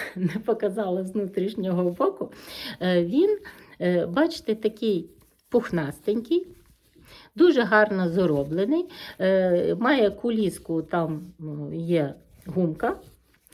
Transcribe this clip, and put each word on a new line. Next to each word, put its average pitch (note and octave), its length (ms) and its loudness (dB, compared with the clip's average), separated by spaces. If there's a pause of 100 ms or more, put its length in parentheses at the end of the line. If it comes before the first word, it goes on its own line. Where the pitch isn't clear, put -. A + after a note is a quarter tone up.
<laughs> - 120 -12
не F#3 300 -2
показала G3 580 -2
з F#3 80 -8
внутрішнього F#3 800 -2
боку. - 400 -2 (500)
Е, F3+ 220 2
він, F4 360 2 (420)
е, F3 240 2
бачите, B3 500 -2
такий G#3+ 540 -2 (400)
пухнастенький, A3+ 960 -2 (880)
дуже C#4 280 6
гарно G#3 460 4
зароблений, F3 800 0 (300)
е, F#3 560 2
має A3+ 360 2
куліску, G3+ 680 -2
там, E3 580 -4
м, D3+ 340 -10
є E3 420 0 (300)
гумка F#3 540 -2 (540)